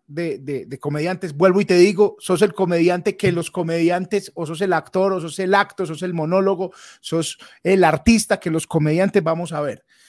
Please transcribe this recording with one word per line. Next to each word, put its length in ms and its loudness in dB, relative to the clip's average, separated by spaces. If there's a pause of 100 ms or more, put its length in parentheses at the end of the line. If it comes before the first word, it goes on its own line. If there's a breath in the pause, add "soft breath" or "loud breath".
de, 320 -8
de, 280 -10
de 120 -14
comediantes. 560 -6
Vuelvo 280 4
y 20 2
te 120 2
digo, 420 4
sos 240 0
el 100 2
comediante 640 0
que 160 0
los 180 -4
comediantes, 840 -2
o 100 -8
sos 160 -8
el 140 0
actor, 400 0
o 60 -4
sos 180 -10
el 160 0
acto, 320 0
sos 160 -8
el 100 -6
monólogo, 600 0 (280 loud breath)
sos 380 -4 (240 soft breath)
el 220 4
artista 540 2
que 120 -6
los 160 -2
comediantes 560 0
vamos 300 -4
a 100 -6
ver, 220 -8 (240 soft breath)